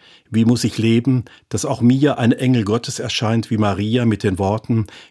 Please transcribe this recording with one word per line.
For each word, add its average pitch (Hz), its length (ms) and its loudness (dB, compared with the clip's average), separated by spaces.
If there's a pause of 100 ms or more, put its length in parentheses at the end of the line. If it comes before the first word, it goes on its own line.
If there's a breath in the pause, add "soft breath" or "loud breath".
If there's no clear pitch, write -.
(320 soft breath)
Wie 110 140 2
muss 120 180 2
ich - 140 -2
leben, 117 480 2 (240 loud breath)
dass - 160 -6
auch 139 160 -4
mir 135 360 4
ein 120 140 2
Engel 127 320 2
Gottes 113 360 -4
erscheint 110 520 -2
wie 113 60 -2
Maria 107 480 0
mit 104 180 0
den 98 160 0
Worten: 107 480 -2 (240 loud breath)